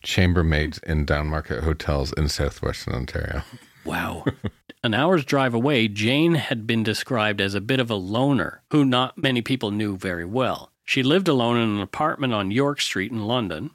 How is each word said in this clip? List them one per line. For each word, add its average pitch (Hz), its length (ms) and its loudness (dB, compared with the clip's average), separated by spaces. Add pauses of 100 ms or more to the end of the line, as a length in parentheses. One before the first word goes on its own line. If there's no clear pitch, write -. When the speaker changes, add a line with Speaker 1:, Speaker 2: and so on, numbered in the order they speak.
Speaker 1:
chambermaids 82 760 2
in 78 260 0
down 73 220 0
market 76 380 -4
hotels 73 500 0
in 76 140 0
southwestern - 640 -4
Ontario. 64 480 -6 (420)
Speaker 2:
Wow. 87 400 -6 (300)
<laughs> - 300 -16
An 113 100 0
hour's 151 300 2
drive 135 300 0
away, 117 340 2
Jane 127 460 2
had 117 320 -2
been 113 180 0
described 107 560 0
as 98 140 0
a 101 60 -2
bit 131 200 0
of 117 100 -2
a 110 60 0
loner 101 720 0
who 147 140 4
not 127 340 2
many 131 240 0
people 117 300 -2
knew 104 240 -2
very 90 280 -4
well. 104 460 -2 (140)
She - 180 0
lived 170 240 4
alone 120 300 4
in 117 120 4
an 104 120 0
apartment 139 520 -2
on 101 200 0
York 139 280 0
Street 98 300 -2
in 110 160 -4
London, 110 480 -2